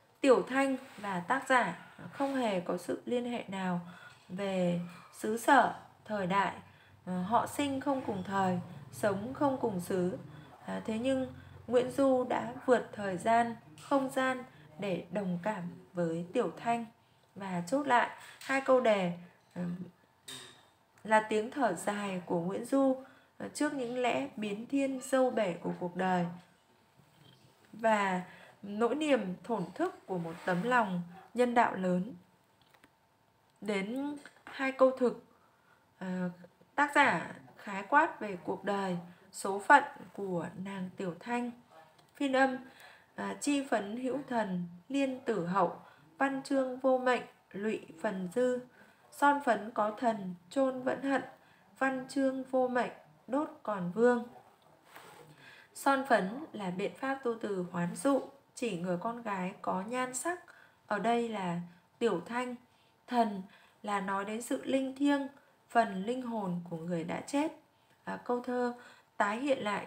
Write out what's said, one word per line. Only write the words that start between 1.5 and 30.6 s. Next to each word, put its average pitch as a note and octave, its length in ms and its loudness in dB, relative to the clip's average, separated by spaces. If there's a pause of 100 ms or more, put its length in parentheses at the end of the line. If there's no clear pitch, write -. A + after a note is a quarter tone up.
không C#4 220 -2
hề G#3+ 260 0
có F3+ 160 -2
sự - 280 -6
liên A#3+ 260 -2
hệ A#3 180 -6
nào F#3 320 -2 (480)
về F#3 520 0 (380)
xứ A3 200 -2
sở, A#3 360 6 (300)
thời G3+ 220 -2
đại. F#3+ 280 2 (500)
Ờ, F3+ 180 -4
họ A3 240 2
sinh C#4 340 -2
không C4+ 260 0
cùng G3 200 -4
thời, F#3+ 320 2 (340)
sống G#3 420 -2
không C4+ 260 2
cùng G3+ 200 0
xứ. F#3 380 0 (480)
À, F#3+ 180 -6
thế A3 140 -4
nhưng C4 340 0 (340)
Nguyễn B3 240 2
Du C4 380 4
đã A3+ 240 -2 (140)
vượt A3+ 260 4
thời G3 240 -4
gian, A3+ 400 2 (260)
không C4 280 0
gian C4 340 -2 (340)
để F#3+ 320 -4
đồng F#3 320 -2
cảm F#3+ 200 -4 (300)
với E3+ 400 -2
Tiểu G#3 240 0
Thanh. A#3 300 -2 (480)
Và F#3 320 -4
chốt C#4+ 200 0
lại, B3 240 4 (300)
hai C4+ 200 0
câu C4 200 6
đề, G3+ 320 4 (420)
ừm, F3 220 -6 (1300)
là A3 160 6
tiếng G#3+ 300 0
thở A#3+ 240 0
dài G3+ 520 -4
của F3+ 140 0
Nguyễn G3 240 -4
Du, C4+ 320 4 (420)
ờ, G3+ 160 -8
trước D4 200 0
những B3 240 -4
lẽ C4 380 0
biến G#3+ 300 -6
thiên C4+ 360 0
dâu C4 280 4
bể G#3 220 2 (100)
của F3 180 -2
cuộc F3 160 -6
đời F#3 300 2 (1500)
và G3+ 500 2 (400)
nỗi G#3+ 320 0
niềm C4 400 2 (100)
thổn G#3 200 -2 (100)
thức F#4 320 -4
của F#3 120 -4
một E3 160 -6 (100)
tấm F3+ 180 0